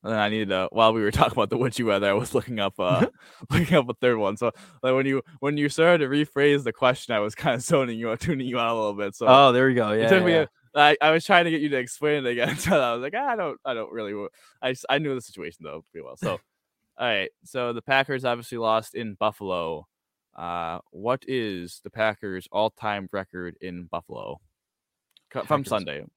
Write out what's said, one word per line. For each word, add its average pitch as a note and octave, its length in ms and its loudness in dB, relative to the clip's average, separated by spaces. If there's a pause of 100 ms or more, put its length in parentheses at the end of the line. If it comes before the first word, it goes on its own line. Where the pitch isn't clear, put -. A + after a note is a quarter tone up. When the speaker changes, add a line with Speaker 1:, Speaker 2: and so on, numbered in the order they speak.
Speaker 1:
And A2 80 -4
then G#2+ 80 0
I G#2 80 0
needed G#2+ 220 -2
to, F#2 220 0
while A2+ 200 6
we A2+ 100 0
were G#2 80 2
<laughs> - 20 -8
talking A#2+ 200 2
about G#2 180 0
the - 80 -2
would B2 200 -2
you A#2 100 0
rather, G2+ 220 2
I - 40 4
was A2 200 -2
looking A#2 260 -2
up, G2 200 -2
uh, F2+ 260 2 (160)
Speaker 2:
<laughs> - 140 -20
Speaker 1:
<laughs> - 140 -16
looking E3 260 2
up B2 120 4
a A#2+ 60 -4
third B2 240 2
one. G#2 180 0
So, A#2 160 0 (300)
like, B2+ 120 2
when C3+ 120 0
you, C3+ 160 -2 (180)
when D3 160 -2
you D3 120 0
started E3 360 4
to C3 60 -4
rephrase C#3+ 540 2
the A#2+ 80 -2
question, B2 420 0
I G#2+ 60 2
was G#2+ 140 -2
<laughs> - 20 -16
kinda B2+ 240 0
zoning B2+ 380 0
you A#2 120 -4
out, A2+ 100 -4
tuning C3+ 280 -4
you B2 100 -2
out A#2 160 0
a A2+ 40 -2
little G#2 160 -2
bit. G#2 200 -6
So A#2+ 140 -2
Speaker 2:
Oh, C3 240 10
there B2+ 160 4
we B2+ 60 2
go. A2 180 0
Yeah, A2 140 2
Speaker 1:
it - 20 2
took F#3 120 6
Speaker 2:
yeah, F3+ 60 0
Speaker 1:
me E3+ 60 2
Speaker 2:
yeah. D#3+ 140 2 (280)
Speaker 1:
a, C#3+ 40 0
I, D3 220 6
I D3+ 120 4
was D#3+ 120 2
trying F3 220 6
to E3 40 0
get D#3+ 120 0
you D3+ 80 -2
to C#3 80 0
explain C#3+ 480 -2
it B2 40 0
again. B2 260 -2
<laughs> - 20 -12
So E3 220 2
I A#2+ 140 0
was A#2+ 80 -6
like, C#3+ 120 -8
"I C4 220 -4
don't, F3+ 280 -6
I C3 100 -4
don't A2+ 180 -8
really G#2+ 220 -8
wo-," G2+ 140 -8 (340)
I C3 80 -2
s-, B2+ 200 -8
I C#3 80 2
knew D3 160 -4
the B2 80 -8
situation, - 420 -14
though, D#2 260 -12
pretty D2+ 140 -16
well. B1+ 140 -16
So, G2+ 140 -4
Speaker 2:
<laughs> - 680 -16
Speaker 1:
all B2 100 -2
right. G2 220 -2 (140)
So B2 280 -4
the A#2 100 -6
Packers C3+ 440 0
obviously A#2+ 320 -4
lost A2 360 0
in A2 200 -8
Buffalo. F2+ 720 -4 (500)
Uh, F2 440 -8 (100)
what A#2 360 -4
is G#2 560 -6
the - 80 -16
Packers' G#2 640 -4
all-time G#2 600 -4
record F2+ 500 -10
in F2+ 240 -12
Buffalo? C#2+ 520 -12 (920)
Co-, - 140 -8
from D3 200 0
Speaker 2:
Packers. - 60 -8
Speaker 1:
Sunday. D#2 340 -4 (120)